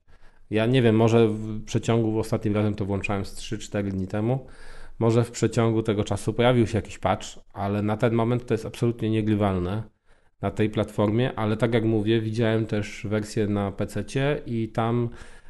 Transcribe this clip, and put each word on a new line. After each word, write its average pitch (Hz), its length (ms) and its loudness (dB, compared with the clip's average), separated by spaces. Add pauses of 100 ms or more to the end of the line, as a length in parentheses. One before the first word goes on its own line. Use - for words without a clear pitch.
(500)
Ja 107 160 2
nie 127 160 4
wiem, 113 140 6
może 113 320 6
w 107 380 -4
przeciągu, 113 540 2
ostatnim 107 360 0
razem 104 200 2
to 104 100 -4
włączałem 98 400 -2
z - 80 -12
trzy, - 240 -8
cztery 101 340 -4
dni 95 160 -4
temu, 113 380 -2 (540)
może 113 240 4
w - 80 -8
przeciągu 113 520 2
tego 104 200 0
czasu 101 300 -4
pojawił 120 340 4
się 107 100 -2
jakiś - 200 -6
patch, 95 300 -2 (260)
ale 101 280 -2
na 107 160 0
ten 113 160 2
moment 117 320 0
to 117 80 -2
jest 107 120 -2
absolutnie 113 440 -2
niegrywalne 104 720 0 (580)
na 101 100 -2
tej 107 180 0
platformie, 107 680 0
ale 110 220 0
tak 117 160 0
jak 113 100 2
mówię, 113 380 2
widziałem 110 440 0
też 104 440 -6
wersję 107 380 -2
na 101 240 0
pececie 135 720 -4
i 113 240 -4
tam, 120 400 0 (400)